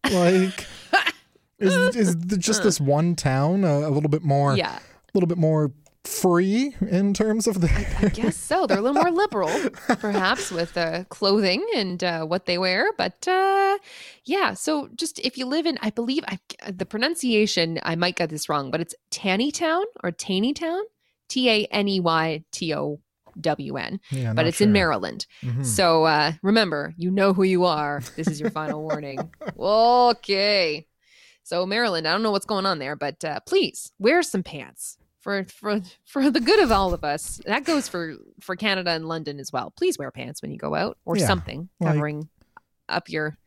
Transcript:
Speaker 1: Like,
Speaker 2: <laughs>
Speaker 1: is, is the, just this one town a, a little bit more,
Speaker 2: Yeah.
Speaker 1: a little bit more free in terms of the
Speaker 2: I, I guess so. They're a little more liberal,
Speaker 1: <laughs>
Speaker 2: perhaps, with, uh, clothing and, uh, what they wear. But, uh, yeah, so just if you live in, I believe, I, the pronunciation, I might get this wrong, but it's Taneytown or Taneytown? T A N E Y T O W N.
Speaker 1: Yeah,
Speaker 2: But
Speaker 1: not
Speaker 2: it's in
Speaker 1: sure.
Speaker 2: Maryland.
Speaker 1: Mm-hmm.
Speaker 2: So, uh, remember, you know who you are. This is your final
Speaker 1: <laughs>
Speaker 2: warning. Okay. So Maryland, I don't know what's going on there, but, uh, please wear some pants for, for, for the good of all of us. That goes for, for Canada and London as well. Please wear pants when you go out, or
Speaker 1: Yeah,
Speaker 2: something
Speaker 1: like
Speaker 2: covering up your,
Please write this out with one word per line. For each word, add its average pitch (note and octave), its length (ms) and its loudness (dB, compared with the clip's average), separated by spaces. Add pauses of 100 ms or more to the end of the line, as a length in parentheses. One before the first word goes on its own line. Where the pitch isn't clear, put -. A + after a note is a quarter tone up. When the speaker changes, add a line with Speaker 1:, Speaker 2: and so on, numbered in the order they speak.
(120)
Speaker 1:
Like, F#3 540 2 (260)
Speaker 2:
<laughs> F#4+ 140 2 (520)
Speaker 1:
is, F#3+ 380 4
is F#3 220 2
the, F3+ 200 -2
just G#3 260 0
this F#3 180 -2
one D3+ 340 2
town D3+ 480 0
a, D3+ 240 0
a - 20 -2
little D3 200 0
bit D#3 140 0
more, C#3+ 340 2
Speaker 2:
Yeah. - 200 -2
Speaker 1:
a - 40 -12 (320)
little F3+ 140 4
bit E3+ 100 -2
more D#3 340 2 (320)
free G3 800 2
in G3 320 2
terms A3 340 0
of F#3+ 140 0
the E3+ 80 4
Speaker 2:
I, - 360 2
I G3 40 4
guess A3 260 -2
so. E4+ 320 -2
They're G3 120 4
a - 20 -2
little C#4 200 2
more F4 100 4
liberal, D#4+ 380 0 (200)
Speaker 1:
<laughs> - 180 -14 (120)
Speaker 2:
perhaps, G3+ 520 0
with, E3+ 260 -4
uh, E3+ 280 -2
clothing G3+ 600 2 (100)
and, F#3 280 -2
uh, E3 220 -2
what F3 200 -2
they F3 120 0
wear. F#3 400 2
But, F3+ 300 -4
uh, G4 500 2 (480)
yeah, D#4+ 280 0
so D4 420 -4
just - 240 -8
if - 180 -4
you B3+ 80 -6
live D4 200 -2
in, D#4+ 160 -2
I A3 100 -2
believe, C4 360 -2
I, F#3 120 -8 (300)
the F#3+ 160 -8
pronunciation, G#3+ 960 0
I E3 120 -2
might F3 220 0
get E3 120 0
this D3+ 200 -8
wrong, C#3+ 200 -2
but D#3+ 120 -2
it's - 120 -8 (180)
Taneytown D4 760 0 (180)
or F3 80 -2
Taneytown? C#4 680 -2 (480)
T B3+ 200 2
A G#3+ 220 2
N G3+ 160 0
E G3 140 0
Y D#3+ 500 0
T D#3+ 240 -4
O D3 240 -6 (400)
W C#3+ 380 -2
N. - 220 -8 (120)
Speaker 1:
Yeah, B2 220 -2
Speaker 2:
But A#2 100 2
Speaker 1:
not D#3+ 40 2
Speaker 2:
it's E3+ 140 0
in G#3 60 6
Speaker 1:
sure. G#3 60 6
Speaker 2:
Maryland. C#3+ 520 0 (160)
Speaker 1:
Mm-hmm. B2+ 220 -4
Speaker 2:
So, D#3+ 400 4
uh, D#3 300 4 (100)
remember, E3+ 540 2
you F3 120 -2
know G3 240 4
who F#3+ 100 2
you F#3 200 4
are. D3 400 0 (140)
This D#3+ 100 -2
is D#3 140 -2
your - 100 -2
final D#3 320 -6
Speaker 1:
<laughs> D#3 60 -8
Speaker 2:
warning. D4 420 -6 (260)
Okay. G#3 1300 2 (560)
So F3 220 -2
Maryland, G3 420 -2
I D#3+ 40 0
don't G#3 120 0
know A3 80 2
what's G3 140 -2
going G3 200 -2
on F3+ 140 0
there, C#3 160 -6
but, - 280 -6
uh, D#3 180 -6
please - 580 -2
wear D4 240 4
some G3 180 -2
pants - 560 -14 (220)
for, G3 260 -6
for, G#3 360 -4 (240)
for C#4 260 2
the - 80 2
good D#4+ 200 6
of C#4+ 120 6
all G3 220 2
of - 100 -6
us. D3 420 -4
That B3 200 -2
goes D4+ 220 0
for, E3 280 -8 (260)
for F#3 140 -8
Canada F#3+ 360 -2
and D#3+ 160 -4
London D3+ 320 -6
as C3+ 140 -12
well. B2 180 -4
Please - 260 -2
wear C#3 140 -8
pants B2+ 300 -12
when C#3+ 100 -10
you C#3 60 -10
go D3 180 -4
out, F3 300 -4
or E3+ 120 -2
Speaker 1:
Yeah, F3+ 100 2
Speaker 2:
something A2 420 -4 (100)
Speaker 1:
like D#3+ 140 2
Speaker 2:
covering D3+ 360 -2 (600)
up - 200 -4
your, D3+ 380 -6